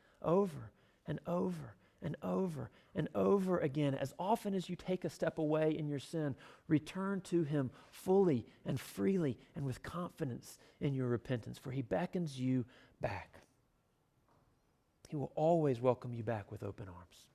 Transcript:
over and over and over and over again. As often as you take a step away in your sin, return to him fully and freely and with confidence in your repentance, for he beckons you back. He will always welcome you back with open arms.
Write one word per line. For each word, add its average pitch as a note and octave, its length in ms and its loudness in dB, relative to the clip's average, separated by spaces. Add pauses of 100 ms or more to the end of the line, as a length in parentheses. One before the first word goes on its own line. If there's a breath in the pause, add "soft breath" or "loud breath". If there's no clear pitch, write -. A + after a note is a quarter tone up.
(220 soft breath)
over D#3 480 2 (360 soft breath)
and D3+ 200 -4
over E3+ 480 -2 (280 soft breath)
and D#3+ 200 -4
over F3+ 480 -2 (240 soft breath)
and - 200 -2
over F#3+ 440 4
again. C#3+ 360 2
As C3+ 240 -4
often G3+ 360 0
as F3+ 140 -2
you F3 80 -4
take F#3 280 -2
a E3 60 -2
step - 280 -2
away D#3 380 4
in D3+ 120 -2
your C#3+ 100 -2
sin, D3 360 -2 (340 loud breath)
return F#3 540 0
to E3+ 220 2
him C#3 260 0 (200 loud breath)
fully F3+ 540 4 (220 loud breath)
and C#3 120 0
freely F#3+ 600 0 (160 loud breath)
and C#3 100 -4
with B2+ 180 -4
confidence - 760 -6 (220 soft breath)
in C#3 140 2
your B2+ 140 0
repentance, A#2+ 500 -2
for C3+ 120 -10
he C3+ 120 -2
beckons F3 560 -2
you B2+ 260 2 (360 loud breath)
back. G2+ 400 -6 (1700)
He D#3+ 80 -8
will C#3 180 -4
always D#3 460 2
welcome B2 320 0
you A#2 100 -6
back G#2+ 280 -4
with G#2+ 120 -12
open G2+ 260 -8
arms. F2+ 460 -20